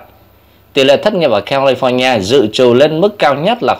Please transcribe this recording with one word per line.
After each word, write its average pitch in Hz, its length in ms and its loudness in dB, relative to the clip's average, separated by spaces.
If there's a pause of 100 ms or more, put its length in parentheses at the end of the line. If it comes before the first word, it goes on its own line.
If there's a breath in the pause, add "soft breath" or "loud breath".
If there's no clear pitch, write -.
(720 soft breath)
Tỷ 135 120 0
lệ 135 120 4
thất 214 180 -2
nghiệp 165 160 0
ở 101 100 0
California 127 800 -2
dự 110 340 0
trù 123 220 2
lên 151 260 2
mức 208 180 -2
cao 147 160 0
nhất 190 280 -2
là 120 180 0